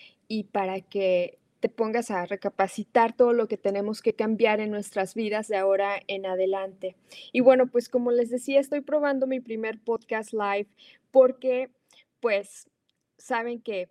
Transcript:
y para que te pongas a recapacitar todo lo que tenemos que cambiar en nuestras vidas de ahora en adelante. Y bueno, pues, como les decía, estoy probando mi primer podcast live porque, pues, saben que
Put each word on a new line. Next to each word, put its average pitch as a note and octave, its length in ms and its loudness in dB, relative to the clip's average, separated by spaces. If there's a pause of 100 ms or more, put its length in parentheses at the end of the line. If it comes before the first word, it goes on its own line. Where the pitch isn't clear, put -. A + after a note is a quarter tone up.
(280)
y G#3+ 180 -6
para F#3+ 360 -4
que F#3 560 -2 (240)
te G#3 80 0
pongas A3+ 420 -4
a F3+ 140 -4
recapacitar G3+ 920 0
todo A#3+ 160 6
lo A#3 160 2
que G#3+ 100 -4
tenemos G3+ 440 -2
que A3 140 0
cambiar G#3+ 440 2
en G#3+ 120 -4
nuestras G3+ 440 -6
vidas G#3+ 320 -4
de G#3 100 -2
ahora G3 500 0
en G3 180 -8
adelante. F#3+ 720 -4 (340)
Y - 80 -2
bueno, B3+ 280 6
pues, A#3+ 200 -2
como A#3+ 240 -2
les A#3+ 200 0
decía, C4+ 280 0
estoy C#4+ 220 -2
probando C#4+ 460 -2
mi C4 120 -4
primer A3 400 -8
podcast A3+ 540 -6
live G#3 340 -2 (440)
porque, B3+ 580 4 (500)
pues, G3+ 480 -4 (500)
saben A#3 440 -6
que F#3 300 -8